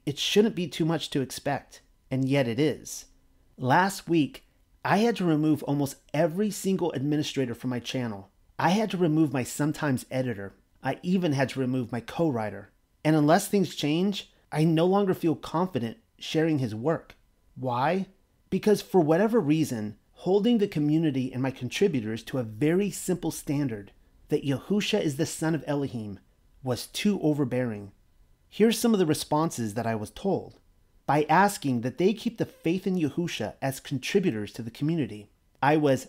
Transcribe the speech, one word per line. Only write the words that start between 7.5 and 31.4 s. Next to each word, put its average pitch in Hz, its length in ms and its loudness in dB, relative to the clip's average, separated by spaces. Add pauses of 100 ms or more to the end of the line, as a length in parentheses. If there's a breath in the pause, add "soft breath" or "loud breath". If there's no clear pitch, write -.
from 127 160 -6
my 123 100 -4
channel. 117 500 -6 (280)
I 151 120 2
had 208 220 2
to 196 60 -4
remove 160 340 4
my 131 120 0
sometimes 147 680 -2
editor. 117 440 -4 (300)
I 131 200 -4
even 180 300 2
had 135 160 2
to 135 100 -6
remove 127 320 -2
my 120 80 -6
co-writer. 110 720 -4 (340)
And 156 100 4
unless 156 320 4
things 196 280 0
change, 180 560 -2 (200 soft breath)
I 151 120 0
no 165 220 4
longer 190 280 2
feel 165 220 0
confident 147 600 -4 (200)
sharing 156 420 0
his 117 140 -2
work. 131 420 -4 (400)
Why? 135 520 -2 (420)
Because 202 320 2
for 185 200 2
whatever 196 380 4
reason, 135 580 0 (140)
holding 208 460 2
the 202 100 2
community 151 640 0
and 123 100 -4
my 131 100 -2
contributors 120 720 -2
to - 160 -6
a 123 40 -2
very 151 460 0
simple 170 420 -4
standard, 135 600 -4 (380)
that 147 160 -2
Yahusha 196 560 0
is 147 160 -2
the 147 80 0
son 160 280 -2
of 147 140 -2
Elohim, 113 520 -4 (440)
was 127 240 -4
too 208 340 0
overbearing. 123 720 -2 (580)
Here's 220 300 2
some 233 140 4
of 202 60 4
the 185 60 4
responses 151 720 0
that 113 120 -2
I 113 80 0
was 107 140 -6
told. - 500 -4 (460)
By 147 220 4
asking 156 540 2